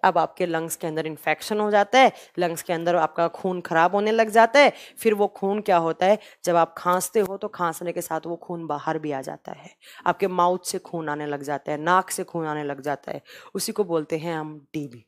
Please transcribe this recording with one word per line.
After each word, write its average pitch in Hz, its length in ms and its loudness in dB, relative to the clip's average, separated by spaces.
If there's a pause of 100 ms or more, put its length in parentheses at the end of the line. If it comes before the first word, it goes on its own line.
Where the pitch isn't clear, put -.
अब 185 140 4
आपके 165 280 -2
लंग्स 165 300 -4
के 175 120 -8
अंदर 156 200 -4
इन्फेक्शन 160 520 -4
हो 214 120 0
जाता 208 280 4
है, 247 120 8 (280)
लंग्स 170 220 -2
के 180 120 -4
अंदर 170 220 0
आपका 170 320 0
खून 180 340 -4
ख़राब 175 340 2
होने 208 160 2
लग 220 180 2
जाता 226 300 6
है। 269 140 6 (240)
फिर 220 160 2
वो 202 140 2
खून 202 340 -4
क्या 190 160 4
होता 165 280 0
है, 208 120 6 (280)
जब 175 100 2
आप 165 220 4
खांसते 180 420 0
हो, 196 180 -2
तो 208 100 -8
खांसने 170 440 -4
के 170 100 -6
साथ 160 240 -6
वो 170 120 -6
खून 170 300 -10
बाहर 156 320 -4
भी 151 120 -6
आ 135 100 -6
जाता - 300 -12
है, - 180 -16 (360)
आपके 180 240 0
माउथ 180 360 2
से 185 140 -6
खून 160 300 -8
आने 147 160 -6
लग 147 180 -6
जाता 143 280 -6
है, 147 60 -4
नाक 180 320 2
से 190 140 -6
खून 165 240 -6
आने 151 160 -4
लग 143 180 -8
जाता 143 300 -6
है, 143 100 -10 (320)
उसी 196 180 -4
को 208 120 -2
बोलते 165 340 -2
हैं 165 180 -6
हम 156 220 -8 (160)
टीबी। 127 340 -10